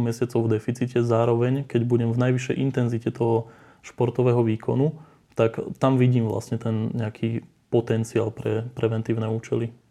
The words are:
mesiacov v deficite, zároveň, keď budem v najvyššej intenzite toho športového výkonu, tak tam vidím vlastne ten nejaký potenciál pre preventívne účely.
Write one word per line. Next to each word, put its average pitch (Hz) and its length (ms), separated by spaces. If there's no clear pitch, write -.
mesiacov 117 420
v 110 140
deficite, 127 400
zároveň, 120 640
keď 120 240
budem 117 240
v 120 160
najvyššej 127 320
intenzite 120 560
toho 113 320
športového 120 560
výkonu, 120 560
tak 113 240
tam 135 160
vidím 123 320
vlastne 107 320
ten 113 320
nejaký 113 560
potenciál 113 640
pre 110 320
preventívne 113 480
účely. 113 480